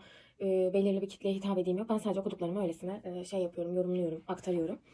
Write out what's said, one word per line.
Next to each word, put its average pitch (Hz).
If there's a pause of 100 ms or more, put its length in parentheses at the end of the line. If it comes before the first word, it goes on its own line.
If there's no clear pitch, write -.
(420)
e, 185
belirli 196
bir 196
kitleye 196
hitap 196
edeyim 180
yok. 226
Ben 220
sadece 208
okuduklarımı 185
öylesine, 185
e, 180
şey 196
yapıyorum, 175
yorumluyorum, 180
aktarıyorum. 175 (140)